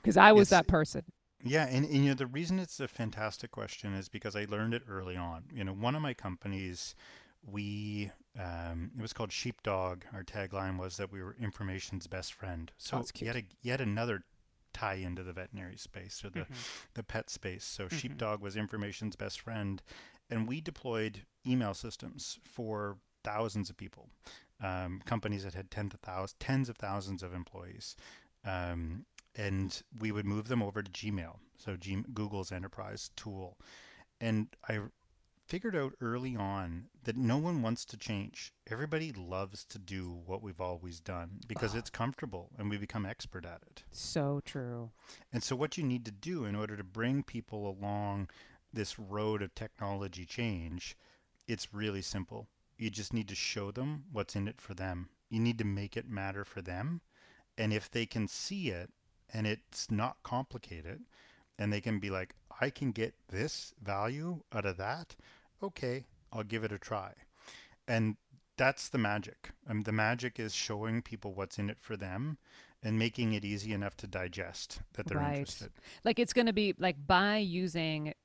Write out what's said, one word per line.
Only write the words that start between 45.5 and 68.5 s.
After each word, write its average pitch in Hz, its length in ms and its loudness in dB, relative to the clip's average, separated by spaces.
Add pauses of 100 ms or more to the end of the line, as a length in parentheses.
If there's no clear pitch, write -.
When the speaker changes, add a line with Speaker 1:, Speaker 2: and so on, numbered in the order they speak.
Speaker 2:
what 147 240 0
you 160 60 0
need 123 220 2
to 110 40 -8
do 139 340 -4
in 104 120 0
order 104 200 -2
to 101 80 -6
bring 117 380 2
people 107 460 -6
along 101 600 -2 (420)
this 107 260 -2
road 104 420 0
of 95 140 -4
technology 98 680 -4
change, 87 720 -2 (500)
it's - 260 -4
really 101 300 0
simple. 98 460 -6 (280)
You 110 140 -2
just 104 240 -6
need 107 140 0
to 98 80 -6
show 101 340 -2
them 139 400 -4
what's 107 240 -2
in 101 140 0
it - 120 -10
for - 140 -10
them. 90 360 -4 (200)
You 113 80 0
need 117 200 4
to 110 60 0
make 101 320 0
it 113 120 -4
matter 98 360 -4
for - 160 -8
them. 98 420 -2 (540)
And 107 160 2
if 104 160 0
they 117 160 2
can 110 220 0
see 190 420 -4
it 90 220 -4 (400)
and 110 160 0
it's - 440 -2
not 110 320 0
complicated, 110 800 -6 (560)
and 104 120 2
they 104 120 2
can 110 160 2
be 98 100 -2
like, 95 260 -2 (280)
"I 139 80 2
can 131 220 0
get 113 220 -2 (140)
this - 500 -4
value 123 720 -2
out 104 140 0
of 92 140 0
that, 131 380 -4 (460)
okay, 135 440 -4 (260)
I'll 107 120 -2
give 110 200 -2
it 104 80 0
a 101 60 -6
try." 101 340 -4 (720)
And 110 300 4 (400)